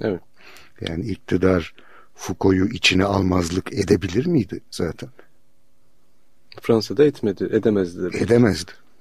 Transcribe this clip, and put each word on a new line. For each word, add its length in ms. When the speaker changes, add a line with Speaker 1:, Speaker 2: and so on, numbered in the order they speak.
Speaker 1:
Evet. 200
Speaker 2:
Yani 240
iktidar 680
Foucault'u 580
içine 320
almazlık 680
edebilir 520
miydi 360
zaten? 380
Speaker 1:
Fransa'da 440
etmedi, 460
edemezdi 640
de. 40
Speaker 2:
Edemezdi. 540